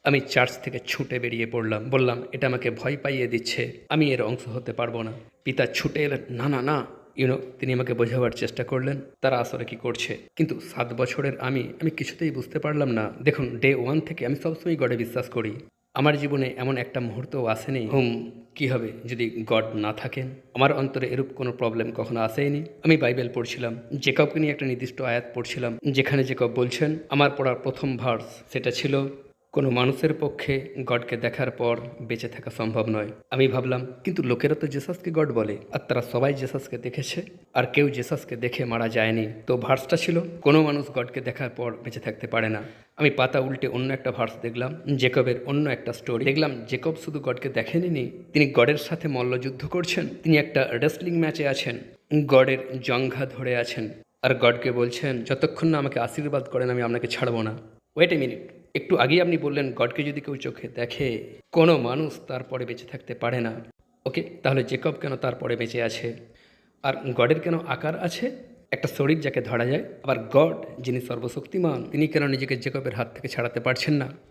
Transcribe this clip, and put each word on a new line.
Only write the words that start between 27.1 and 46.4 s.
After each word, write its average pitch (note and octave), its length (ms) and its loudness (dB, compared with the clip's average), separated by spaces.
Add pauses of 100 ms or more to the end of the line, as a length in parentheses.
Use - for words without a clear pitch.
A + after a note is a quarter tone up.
পড়ার C3 200 2
প্রথম C3+ 400 -4
ভার্স A#2 560 -4
সেটা B2+ 180 0
ছিল, C#3 380 0 (440)
"কোনো C#3 180 2
মানুষের C3 400 4 (100)
পক্ষে C3+ 540 -2 (100)
গডকে B2 320 0
দেখার A#2+ 340 -2
পর A#2 300 0 (220)
বেঁচে A#2 260 -6
থাকা - 220 -10
সম্ভব A2 380 0
নয়।" G#2+ 200 -2 (220)
আমি C3 180 6
ভাবলাম, B2+ 380 0 (180)
"কিন্তু E3+ 180 -2
লোকেরা B2+ 320 2
তো D#3 120 -2
জেসাসকে D3 440 -6
গড D#3 220 2
বলে, G#2+ 240 0 (160)
আর - 60 -4
তারা B2 240 0
সবাই C3+ 320 2
জেসাসকে C3 440 -6
দেখেছে, C3+ 440 -6 (320)
আর B2 100 4
কেউ C#3+ 240 4
জেসাসকে B2 480 -4
দেখে A#2+ 280 -2
মারা A#2 240 0
যায়নি।" A2+ 380 2 (200)
তো - 100 4
ভার্সটা - 400 2
ছিল, E3+ 240 2 (220)
"কোনো D3 200 8
মানুষ C#3+ 320 0
গডকে B2 260 -4
দেখার B2 300 -6
পর A#2+ 340 -6
বেঁচে A#2 160 -10
থাকতে - 260 -6
পারে A2+ 220 2
না।" G#2+ 140 -2 (340)
আমি D3 140 6
পাতা C3 300 2
উল্টে C3 280 -2
অন্য B2+ 240 -2
একটা B2+ 200 -2
ভার্স A#2 200 -2 (100)
দেখলাম, B2+ 540 -2
জেকবের B2+ 380 4 (120)
অন্য C#3+ 240 0
একটা A#2 220 -4
স্টোরি। A#2+ 320 -4
দেখলাম C3+ 400 0